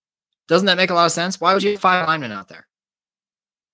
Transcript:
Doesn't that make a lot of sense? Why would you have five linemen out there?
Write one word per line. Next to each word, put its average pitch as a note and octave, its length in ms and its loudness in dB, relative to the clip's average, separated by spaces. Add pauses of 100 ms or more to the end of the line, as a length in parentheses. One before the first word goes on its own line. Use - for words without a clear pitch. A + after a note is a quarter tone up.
(460)
Doesn't F#3+ 200 2
that F3+ 120 2
make F#3 120 2
a F3+ 40 -2
lot E3+ 120 4
of E3 60 0
sense? F3+ 280 -4
Why F3 120 2
would F#3+ 100 2
you G#3 100 0
have G3+ 80 -8
five F#3 260 0
linemen D3 260 -4
out G2 160 -14
there? - 180 -20 (1080)